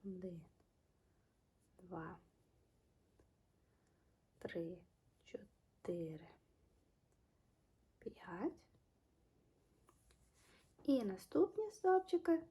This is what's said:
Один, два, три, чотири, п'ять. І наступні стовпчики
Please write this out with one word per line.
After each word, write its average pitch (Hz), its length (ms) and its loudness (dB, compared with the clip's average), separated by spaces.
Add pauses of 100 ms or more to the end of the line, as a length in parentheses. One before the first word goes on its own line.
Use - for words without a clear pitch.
Один, 180 360 -8 (1400)
два, 170 400 -10 (2250)
три, 170 380 -6 (480)
чотири, - 1000 -8 (1700)
п'ять. 185 540 -4 (2250)
І 262 180 6
наступні 359 680 2
стовпчики 370 680 4 (120)